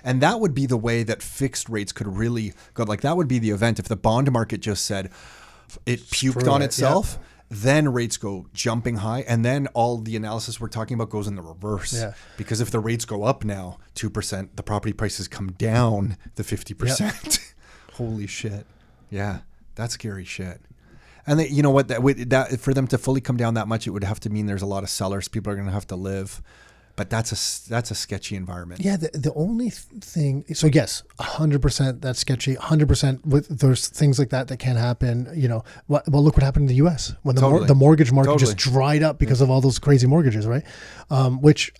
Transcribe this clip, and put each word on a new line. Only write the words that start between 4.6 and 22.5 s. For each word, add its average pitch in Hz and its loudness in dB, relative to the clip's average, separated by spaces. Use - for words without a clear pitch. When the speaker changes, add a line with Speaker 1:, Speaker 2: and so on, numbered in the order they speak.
Speaker 1:
just 101 -4
said, 95 -6
it 120 -2
puked 127 -2
Speaker 2:
Screw 127 2
Speaker 1:
on 139 4
Speaker 2:
it. 139 0
Speaker 1:
itself. 143 0
Speaker 2:
Yep. - -14
Speaker 1:
Then 143 4
rates 120 -2
go 98 -8
jumping 117 -2
high. 113 -4
And 117 2
then 135 0
all 120 0
the 110 -6
analysis 110 -6
we're 113 -8
talking 110 -6
about 113 -4
goes 104 -6
in 101 -6
the 90 -12
reverse. 90 -6
Speaker 2:
Yeah. 113 -6
Speaker 1:
Because 110 -4
if 110 -4
the 113 -2
rates 113 -2
go 104 -6
up 110 -2
now 95 -8
two 110 -6
percent, 98 -8
the 101 -8
property 104 -4
prices 98 -6
come 95 -8
down 113 0
the 107 -6
fifty - -8
percent. 131 -2
Speaker 2:
Yep. 311 -4
Speaker 1:
<laughs> - -20
Holy 110 -6
shit. 104 -10
Yeah. 98 -6
That's 113 -8
scary 98 -10
shit. 90 -12
And 151 4
they, 143 0
you 143 0
know 143 4
what, 135 4
that, 123 0
would, 123 2
that, 131 0